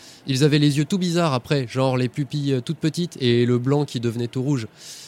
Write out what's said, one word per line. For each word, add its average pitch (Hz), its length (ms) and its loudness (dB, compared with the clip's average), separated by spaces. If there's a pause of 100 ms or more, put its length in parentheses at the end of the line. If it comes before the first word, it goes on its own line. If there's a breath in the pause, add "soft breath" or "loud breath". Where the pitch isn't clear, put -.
(280 loud breath)
Ils 135 180 2
avaient 147 140 4
les 147 180 4
yeux 151 80 0
tout 202 120 -2
bizarres 170 360 0
après, 131 340 -2
genre 131 300 0
les 127 100 0
pupilles, 143 460 -4
euh, 127 80 0
toutes 156 160 -6
petites 165 420 -4
et 120 260 4
le 123 120 2
blanc 139 260 0
qui 127 160 -6
devenait 120 300 -4
tout 131 120 -4
rouge. 127 260 -2 (400 loud breath)